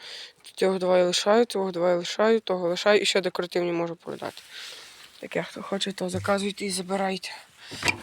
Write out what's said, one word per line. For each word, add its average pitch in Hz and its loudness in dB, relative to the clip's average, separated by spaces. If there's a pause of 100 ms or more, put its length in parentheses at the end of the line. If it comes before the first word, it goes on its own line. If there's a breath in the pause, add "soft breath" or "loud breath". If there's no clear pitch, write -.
(540 loud breath)
Цього 190 2
два 180 4
я 180 6
лишаю, 208 4
цього 190 -2
два 175 2
я 175 4
лишаю, 214 2
того 180 -2
лишаю 202 4
і 196 -2
ще 196 2
декоративні 175 -2
можу 170 -2
продати. - -10 (800 loud breath)
Таке, - -6
хто - -12
хоче, 196 -4
то 185 -6
заказуйте 196 -2
і 202 -2
забирайте. 190 -4 (720 loud breath)